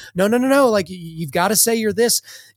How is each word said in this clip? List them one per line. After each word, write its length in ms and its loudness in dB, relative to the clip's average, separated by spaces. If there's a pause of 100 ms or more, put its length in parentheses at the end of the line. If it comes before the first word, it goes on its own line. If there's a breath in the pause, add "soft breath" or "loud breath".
(160 loud breath)
"No, 100 2
no, 100 2
no, 120 0
no. 200 4
Like, 200 0
y-, 100 -12
you've 320 -10
gotta 240 0
say 220 2
you're 160 -2
this." 280 0 (360 loud breath)